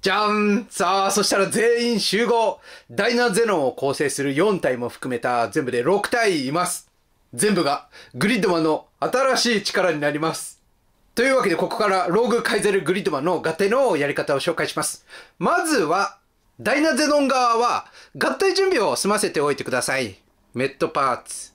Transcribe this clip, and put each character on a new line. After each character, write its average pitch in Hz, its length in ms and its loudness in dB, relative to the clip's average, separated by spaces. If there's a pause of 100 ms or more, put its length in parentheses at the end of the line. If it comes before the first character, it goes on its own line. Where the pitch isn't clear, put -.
じ 196 100 0
ゃ 208 160 0
ん！ 208 420 0
さ 190 380 0
あ、 196 40 0
そ 202 120 0
し - 60 0
た 233 80 0
ら 190 100 2
全 240 460 2
員 208 60 0
集 226 280 0
合。 226 320 0 (320)
ダ 202 180 0
イ 233 60 0
ナ 240 160 2
ゼ 220 140 2
ノ 202 120 2
ン 139 100 2
を 120 40 0
構 139 220 -2
成 143 160 0
す 139 120 -4
る 139 140 -2
四 185 240 2
体 131 180 0
も 120 120 -6
含 - 220 -10
め 120 80 -4
た 120 300 0
全 151 160 -2
部 123 60 -4
で 120 100 0
六 175 280 0
体 196 360 0
い 135 60 -4
ま 170 160 0
す。 - 240 -10 (420)
全 196 220 2
部 170 80 2
が 143 240 -2 (260)
グ 156 140 -2
リ 240 100 2
ッ 185 40 0
ド 196 80 2
マ 170 100 2
ン 160 40 0
の 156 240 0 (120)
新 254 380 0
し - 80 0 (140)
い 202 40 -6
力 180 300 0
に 151 60 -4
な 147 120 0
り 147 80 -4
ま 156 160 -2
す。 - 240 -14 (540)
と 233 100 0
い 269 80 2
う 262 60 2
わ 247 60 2
け 196 60 0
で、 165 80 0
こ 185 100 0
こ - 100 -6
か 208 120 2
ら 185 180 2
ロ 208 180 2
ー - 40 -2
グ 233 120 2
カ - 140 -2
イ 208 60 0
ゼ 208 100 2
ル 190 120 0
グ 160 100 0
リ 180 80 -2
ッ - 40 -10
ド 165 60 0
マ 143 80 -2
ン 139 60 -4
の 175 160 0
合 160 120 -2
体 196 160 0
の 233 280 2
や 143 100 0
り 139 80 -2
方 147 180 -2
を 135 60 0
紹 165 160 -2
介 151 140 -4
し - 80 -6
ま 151 60 -4
す。 - 220 -8 (340)
ま 339 260 0
ず 302 160 2
は、 170 360 -2 (420)
ダ 214 180 0
イ 294 40 2
ナ 311 140 2
ゼ 302 100 2
ノ 294 140 4
ン 277 80 2
側 247 300 2
は 226 300 0 (300)
合 247 180 -2
体 381 180 2
準 381 180 2
備 277 100 2
を 143 140 2
済 190 140 -2
ま 208 100 2
せ 180 100 0
て 147 120 -2
お 143 100 2
い 131 60 -2
て - 80 -10
く - 60 -6
だ 123 100 0
さ 135 180 -2
い。 107 160 -6 (380)
メ 127 120 -2
ッ 131 120 -6
ト 127 100 -2
パ 135 240 0
ー - 120 -4
ツ。 - 320 -14